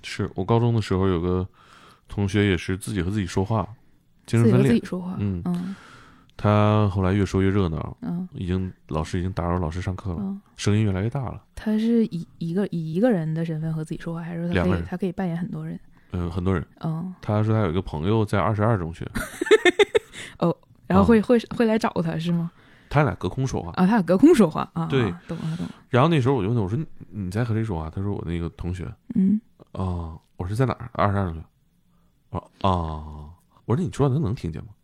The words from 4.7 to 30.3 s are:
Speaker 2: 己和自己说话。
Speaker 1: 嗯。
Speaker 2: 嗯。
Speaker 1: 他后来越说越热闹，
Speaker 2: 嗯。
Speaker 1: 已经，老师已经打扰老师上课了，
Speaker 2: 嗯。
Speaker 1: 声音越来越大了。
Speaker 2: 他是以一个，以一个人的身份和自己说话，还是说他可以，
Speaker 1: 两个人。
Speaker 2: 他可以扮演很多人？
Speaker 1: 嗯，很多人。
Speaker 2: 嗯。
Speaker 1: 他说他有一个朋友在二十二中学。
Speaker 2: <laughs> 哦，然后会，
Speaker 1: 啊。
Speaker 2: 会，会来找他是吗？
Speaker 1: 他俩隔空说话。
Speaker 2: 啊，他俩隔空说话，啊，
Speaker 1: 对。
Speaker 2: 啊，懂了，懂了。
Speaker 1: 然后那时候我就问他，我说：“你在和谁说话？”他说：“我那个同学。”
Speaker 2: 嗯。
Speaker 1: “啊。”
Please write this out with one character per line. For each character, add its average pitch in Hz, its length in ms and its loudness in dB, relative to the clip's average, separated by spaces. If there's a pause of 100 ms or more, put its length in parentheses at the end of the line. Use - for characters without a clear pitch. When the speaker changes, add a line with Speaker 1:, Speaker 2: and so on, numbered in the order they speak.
Speaker 2:
己 226 60 4
和 - 0 -
自 - 0 -
己 - 60 -8
说 180 160 -8
话。 180 180 -8
Speaker 1:
嗯。 180 260 -2
Speaker 2:
嗯。 180 300 -4 (640)
Speaker 1:
他 104 520 4
后 95 120 0
来 92 120 2
越 101 120 4
说 95 160 0
越 98 80 4
热 95 200 2
闹， - 320 -6
Speaker 2:
嗯。 175 320 -6
Speaker 1:
已 92 120 -8
经， 92 240 -2 (200)
老 78 120 -2
师 80 160 -4
已 87 40 -2
经 92 100 -4
打 87 140 -4
扰 87 120 0
老 82 140 -2
师 90 100 -6
上 92 140 -4
课 95 140 -10
了， 85 100 -4
Speaker 2:
嗯。 196 220 -8 (160)
Speaker 1:
声 104 180 2
音 107 80 2
越 104 80 2
来 92 100 -2
越 110 80 -2
大 135 140 -6
了。 90 180 -10 (140)
Speaker 2:
他 214 240 -2
是 226 280 2
以 170 200 -8 (120)
一 165 140 -6
个， 196 180 0
以 160 220 -4
一 175 60 0
个 247 100 4
人 165 240 0
的 165 120 -2
身 160 160 -4
份 160 120 -4
和 156 120 -4
自 160 100 -8
己 - 60 -10
说 170 140 -8
话， 165 60 -8
还 170 140 -10
是 170 60 -6
说 175 80 -4
他 175 40 -2
可 - 0 -
以， - 20 0
Speaker 1:
两 87 120 2
个 180 80 2
人。 82 100 -2
Speaker 2:
他 180 120 -8
可 196 80 -4
以 175 80 -2
扮 190 120 -4
演 170 120 -2
很 175 120 -4
多 156 160 -8
人？ 170 140 -10 (320)
Speaker 1:
嗯， 87 180 -2
很 87 140 -4
多 95 100 2
人。 80 120 0 (160)
Speaker 2:
嗯。 165 400 -6
Speaker 1:
他 107 200 0
说 110 120 2
他 110 80 2
有 95 80 2
一 78 40 -2
个 92 80 2
朋 80 280 -2
友 110 160 4
在 101 160 0
二 104 120 2
十 104 80 0
二 110 160 4
中 82 160 -4
学。 - 140 -10 (640)
Speaker 2:
<laughs> - 680 0
哦， 170 140 2 (340)
然 180 120 6
后 196 60 8
会， 226 140 8
Speaker 1:
啊。 - 20 2
Speaker 2:
会， 233 180 4 (160)
会 240 100 2
来 220 140 2
找 226 100 0 (140)
他 160 160 -2
是 170 140 -2
吗？ 170 180 -2 (380)
Speaker 1:
他 147 140 4
俩 107 120 2
隔 90 140 -4
空 131 180 -2
说 101 140 -2
话。 87 100 -10
Speaker 2:
啊， 185 160 2
他 208 80 4
俩 214 60 4
隔 175 160 2
空 311 180 8
说 202 140 6
话， - 240 -6
啊， 165 140 -4
Speaker 1:
对。 127 220 2
Speaker 2:
啊， 175 180 -8
懂 165 100 -8
了， 160 200 -6
懂 85 80 -6
了。 - 100 -12 (140)
Speaker 1:
然 120 140 4
后 165 60 4
那 165 100 2
时 120 80 2
候 139 80 2
我 110 80 0
就 98 60 0
问 120 60 0
他， 117 60 2
我 95 60 -2
说 110 100 -2 (340)
：“你 92 200 -6
在 110 140 -2
和 113 80 -2
谁 110 100 0
说 92 180 -4
话？” 80 80 -6
他 98 120 -6
说 101 120 -4
：“我 - 120 -6
那 85 120 -4
个 82 120 -4
同 87 240 -8
学。” 90 120 -8 (300)
Speaker 2:
嗯。 196 240 4 (320)
Speaker 1:
“啊。” 87 440 -6 (200)